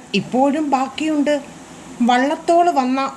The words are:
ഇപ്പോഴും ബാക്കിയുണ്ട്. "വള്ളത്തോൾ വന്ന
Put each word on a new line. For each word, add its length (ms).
ഇപ്പോഴും 560
ബാക്കിയുണ്ട്. 720
"വള്ളത്തോൾ 640
വന്ന 480